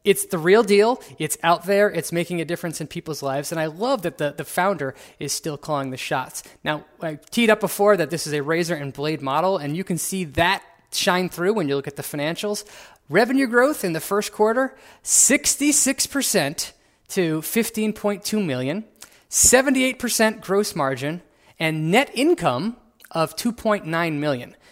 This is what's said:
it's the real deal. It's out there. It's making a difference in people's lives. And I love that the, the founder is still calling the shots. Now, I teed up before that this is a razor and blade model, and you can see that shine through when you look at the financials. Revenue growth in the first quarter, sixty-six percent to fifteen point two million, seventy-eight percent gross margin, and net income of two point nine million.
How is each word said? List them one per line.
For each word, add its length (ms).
it's 220
the 140
real 260
deal. 360
It's 260
out 200
there. 260
It's 200
making 300
a 40
difference 360
in 80
people's 340
lives. 300
And 80
I 60
love 360
that 160
the, 180
the 80
founder 520
is 120
still 260
calling 320
the 60
shots. 460
Now, 220
I 200
teed 200
up 100
before 380
that 120
this 160
is 60
a 100
razor 320
and 180
blade 300
model, 360
and 180
you 80
can 140
see 260
that 400
shine 380
through 240
when 160
you 80
look 100
at 100
the 60
financials. 600
Revenue 380
growth 360
in 80
the 80
first 320
quarter, 440
sixty-six 1040
percent 640
to 340
fifteen 500
point 320
two 160
million, 440
seventy-eight 720
percent 420
gross 360
margin, 440
and 320
net 240
income 640
of 240
two 160
point 340
nine 360
million. 340